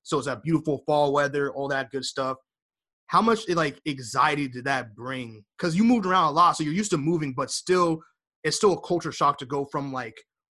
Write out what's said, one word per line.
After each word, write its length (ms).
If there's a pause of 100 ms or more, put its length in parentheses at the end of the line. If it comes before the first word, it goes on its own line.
so 160
it's 80
that 160
beautiful 420
fall 300
weather, 360
all 180
that 220
good 140
stuff. 320 (680)
How 160
much, 260
like, 400
anxiety 600
did 160
that 300
bring? 500 (140)
'Cause 160
you 80
moved 220
around 240
a 40
lot, 260
so 60
you're 100
used 160
to 80
moving, 340
but 180
still, 520 (420)
it's 120
still 160
a 80
culture 320
shock 260
to 80
go 200
from, 260
like, 280 (300)